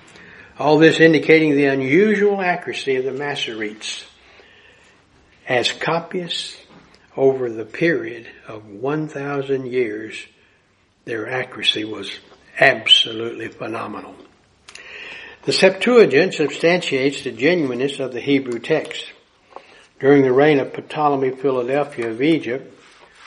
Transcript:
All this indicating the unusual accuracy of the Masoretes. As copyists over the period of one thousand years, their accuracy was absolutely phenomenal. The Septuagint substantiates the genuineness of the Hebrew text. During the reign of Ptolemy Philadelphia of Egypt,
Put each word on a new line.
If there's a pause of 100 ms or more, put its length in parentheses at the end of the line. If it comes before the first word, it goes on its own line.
(580)
All
this
indicating
the
unusual
accuracy
of
the
Masoretes. (1400)
As
copyists (600)
over
the
period (200)
of
one
thousand
years, (880)
their
accuracy
was (380)
absolutely
phenomenal. (1300)
The
Septuagint
substantiates
the
genuineness
of
the
Hebrew
text. (880)
During
the
reign
of (160)
Ptolemy
Philadelphia
of
Egypt, (540)